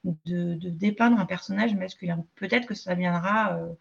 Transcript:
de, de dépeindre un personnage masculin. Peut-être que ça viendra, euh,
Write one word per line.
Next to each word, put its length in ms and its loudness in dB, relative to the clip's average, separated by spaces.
de, 480 -2
de 160 -6
dépeindre 500 4
un 60 2
personnage 500 -2
masculin. 480 -4
Peut-être 320 -2
que 80 -6
ça 180 -6
viendra, 640 2
euh, 240 -6